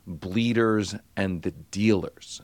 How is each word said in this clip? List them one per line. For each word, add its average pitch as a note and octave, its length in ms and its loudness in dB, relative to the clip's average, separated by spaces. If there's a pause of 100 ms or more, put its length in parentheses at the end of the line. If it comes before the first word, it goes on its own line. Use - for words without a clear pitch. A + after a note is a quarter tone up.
bleeders G#2+ 880 0 (200)
and F#2+ 240 -2
the F2+ 100 -4
dealers, - 920 0